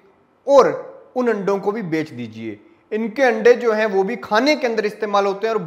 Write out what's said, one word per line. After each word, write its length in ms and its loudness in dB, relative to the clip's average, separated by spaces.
और 680 2
उन 140 -2
अंडों 300 -2
को 120 -4
भी 120 -8
बेच 280 -4
दीजिए। 480 -12
इनके 320 -2
अंडे 320 4
जो 180 0
हैं 140 0
वो 160 0
भी 140 -4
खाने 380 0
के 120 -4
अंदर 180 -2
इस्तेमाल 400 -2
होते 220 -2
हैं 60 -2
और 140 -2